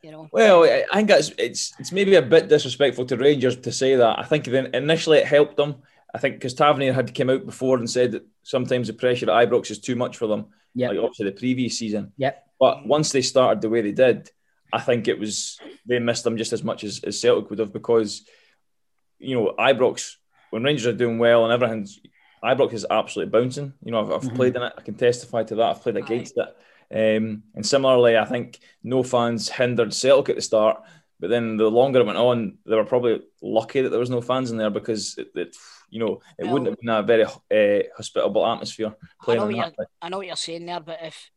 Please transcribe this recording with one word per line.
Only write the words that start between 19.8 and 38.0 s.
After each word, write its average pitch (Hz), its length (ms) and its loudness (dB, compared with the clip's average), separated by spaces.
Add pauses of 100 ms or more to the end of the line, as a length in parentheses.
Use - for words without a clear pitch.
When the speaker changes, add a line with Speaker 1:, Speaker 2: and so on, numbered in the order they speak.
Speaker 2:
when 110 120 -6
Rangers 135 240 -2
are 120 60 0
doing 113 260 -2
well 117 260 6
and 113 80 2
everything's, 113 460 -2 (460)
Ibrox 127 300 2
is 101 140 -8
absolutely 101 440 -2
bouncing. 127 400 -2 (100)
You 113 100 -12
know, 113 80 0
I've, 104 120 -4
I've - 100 -4
Speaker 3:
Mm-hmm. 123 140 -6
Speaker 2:
played 123 200 2
in 123 60 -6
it. 123 140 -8
I - 60 -20
can 107 120 -12
testify 120 500 -2
to 110 120 -8
that. 110 140 2
I've - 120 -6
played 110 140 -4
Speaker 1:
Aye. 98 40 -4
Speaker 2:
against 113 360 -6
it. 113 120 -4 (440)
Um, 110 500 0 (140)
and 107 100 -8
similarly, 127 500 4
I 107 80 4
think - 360 -8 (240)
no 127 180 0
fans 120 460 -2
hindered 120 460 -2
Celtic 135 360 4
at - 60 0
the - 60 -6
start, 110 400 2 (360)
but 90 120 -6
then 113 260 -2
the 110 140 2
longer 127 300 4
it 110 60 4
went 95 120 -4
on, 117 480 0
they 110 100 0
were 107 80 2
probably 120 380 0 (200)
lucky 113 380 -2
that 131 80 0
there 110 100 0
was 123 120 -2
no 123 100 -2
fans 127 300 -4
in 113 80 -6
there 107 120 -2
because 104 460 -6
it, - 180 -12
it, - 220 -8 (320)
you 110 100 -14
know, 101 220 -4 (180)
it 85 60 -8
Speaker 1:
Well 110 80 -2
Speaker 2:
wouldn't 135 180 -2
have - 100 -10
been 113 100 -8
a 110 120 0
very, 110 220 4
uh, 101 720 0
hospitable 101 500 -2